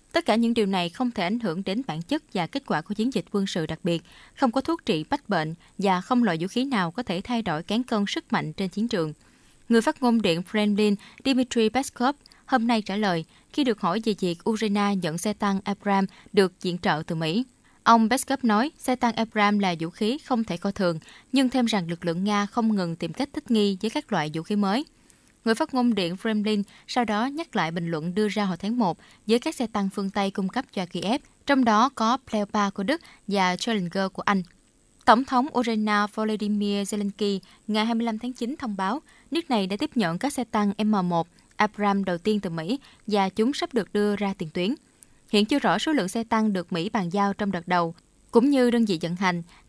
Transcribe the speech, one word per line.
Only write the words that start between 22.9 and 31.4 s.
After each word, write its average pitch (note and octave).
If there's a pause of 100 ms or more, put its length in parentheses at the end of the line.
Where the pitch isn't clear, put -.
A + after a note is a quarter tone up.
tìm E3
cách C#4+
thích -
nghi G#3
với F3+
các -
loại D#3
vũ D#3+
khí G#3
mới. G#3 (600)
Người A3+
phát D#4
ngôn B3
Điện F#3
Kremlin G#3+ (240)
sau B3
đó G#3+
nhắc C#4+
lại E3
bình E3+
luận E3+
đưa G#3+
ra G3+
hồi F3+
tháng A3
một F#3 (300)
với A3+
các D#4+
xe A#3+
tăng G3+
phương G3
Tây G3
cung F#3+
cấp F3+
cho F#3
Kiev, G3+ (240)